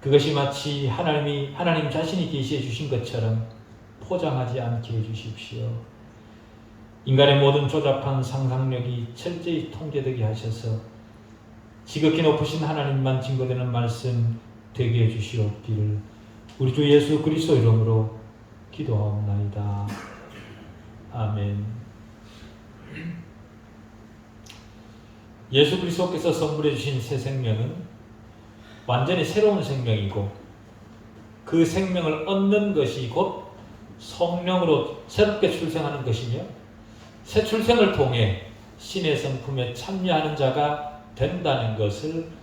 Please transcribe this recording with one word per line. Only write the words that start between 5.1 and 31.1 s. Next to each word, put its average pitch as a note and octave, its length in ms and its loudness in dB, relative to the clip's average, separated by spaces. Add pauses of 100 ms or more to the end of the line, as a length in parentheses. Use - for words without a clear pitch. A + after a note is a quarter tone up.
인간의 C#3 360 8
모든 C#3 280 6
조잡한 C3+ 560 2
상상력이 B2+ 920 -2
철저히 E3+ 540 -4
통제되게 C3 540 -4
하셔서 A2+ 560 -2 (1040)
지극히 D#3 380 2
높으신 D3+ 420 2
하나님만 C3+ 580 0
증거되는 B2+ 480 -2
말씀 A#2 680 -2 (340)
되게 A#2 320 2
해주시옵기를 G#2 920 -2 (600)
우리 C3 140 2
주 C#3+ 160 4
예수 D3 320 6
그리스도 D#3 360 2
이름으로 A2+ 600 4 (540)
기도하옵나이다. G#2 1160 -2 (1200)
아멘. G#2 540 -2 (3750)
예수 D3 300 6
그리스도께서 F3 500 0
선물해 D3+ 440 0
주신 C3+ 260 -4
새 C#3 160 -4
생명은 B2+ 580 -2 (1120)
완전히 C#3 400 2
새로운 G#3 360 4
생명이고, G#2+ 720 -2 (1120)